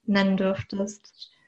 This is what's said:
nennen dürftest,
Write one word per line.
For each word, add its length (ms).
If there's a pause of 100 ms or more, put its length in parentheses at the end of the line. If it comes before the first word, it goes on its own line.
nennen 320
dürftest, 920 (180)